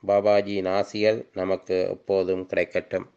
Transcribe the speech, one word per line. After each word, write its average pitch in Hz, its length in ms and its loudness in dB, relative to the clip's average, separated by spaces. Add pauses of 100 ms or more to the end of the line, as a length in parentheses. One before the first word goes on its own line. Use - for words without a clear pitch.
பாபாஜியின் 101 640 2
ஆசிகள் 104 520 0 (120)
நமக்கு 92 440 -4 (120)
எப்போதும் 92 560 -2
கிடைக்கட்டும். 92 720 -4